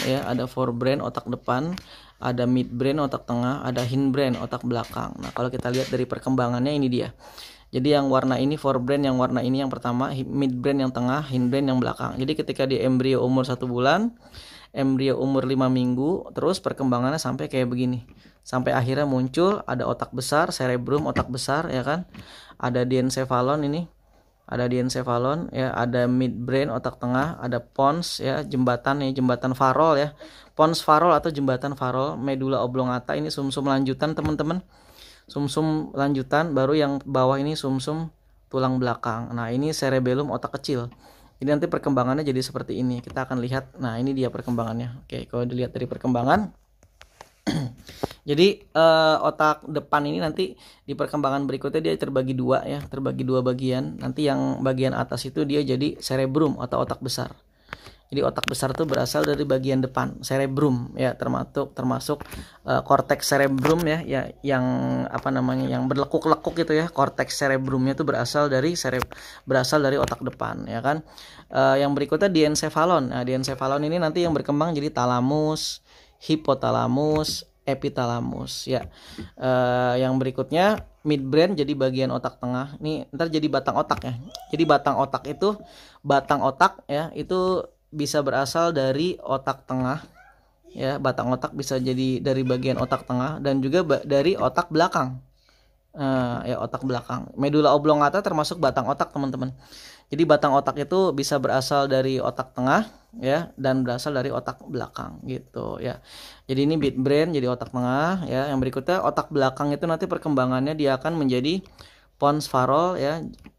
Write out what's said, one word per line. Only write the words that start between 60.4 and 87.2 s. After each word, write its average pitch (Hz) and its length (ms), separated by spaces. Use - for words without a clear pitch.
ya, 127 160
termasuk, 131 640
termasuk, 127 480
eh, 131 160
korteks 139 480
cerebrum 139 560
ya, 156 160
ya, 135 200
yang 131 240
apa 127 240
namanya, 131 400
yang 127 160
berlekuk-lekuk 156 800
gitu 156 80
ya. 160 160
Korteks 139 480
cerebrumnya 135 560
tuh 139 160
berasal 135 400
dari 135 240
cereb-, 127 400
berasal 131 400
dari 135 160
otak 135 240
depan 113 400
ya 113 160
kan. 147 240
Eh, 135 320
yang 143 80
berikutnya 151 360
diencephalon. 156 840
Nah, 127 80
diencephalon 131 640
ini 170 160
nanti 170 240
yang 165 80
berkembang 147 400
jadi 147 200
talamus, 131 880
hipotalamus, 139 1200
epitalamus 127 1040
ya. 127 160
Eh, 123 800
yang 131 160
berikutnya 147 560
midbrain 151 560
jadi 147 160
bagian 131 400
otak 127 240
tengah. 127 400
Ini 151 320
ntar 160 240
jadi 151 160
batang 135 320
otak - 240
ya. 127 80
Jadi 156 160
batang 139 320
otak 135 240
itu, 190 320
batang 139 400
otak 170 400
ya, 147 320
itu 185 480